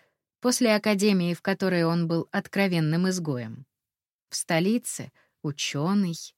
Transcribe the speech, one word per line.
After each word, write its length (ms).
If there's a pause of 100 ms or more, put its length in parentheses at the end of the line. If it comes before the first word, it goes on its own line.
(400)
После 360
академии, 580
в 80
которой 420
он 240
был 240
откровенным 760
изгоем. 560 (640)
В 60
столице — 760 (300)
учёный. 760 (200)